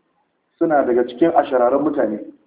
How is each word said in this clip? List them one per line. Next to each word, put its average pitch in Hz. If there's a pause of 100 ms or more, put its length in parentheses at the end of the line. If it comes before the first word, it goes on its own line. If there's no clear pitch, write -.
(580)
suna 302
daga 123
cikin -
ashararan 131
mutane. - (240)